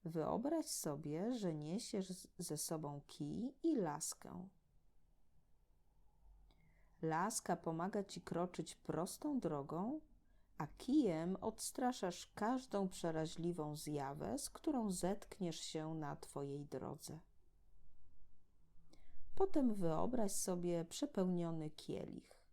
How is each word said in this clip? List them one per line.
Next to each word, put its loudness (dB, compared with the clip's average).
Wyobraź 2
sobie, -2
że 0
niesiesz -4
z-, -10
ze -4
sobą -4
kij -4
i 4
laskę. -4
Laska 2
pomaga -2
ci -10
kroczyć -2
prostą -2
drogą, -2
a -4
kijem 4
odstraszasz -2
każdą 0
przeraźliwą 0
zjawę, -2
z -6
którą 0
zetkniesz -2
się -4
na -4
twojej -6
drodze. -8
Potem 8
wyobraź 4
sobie 2
przepełniony 0
kielich. -8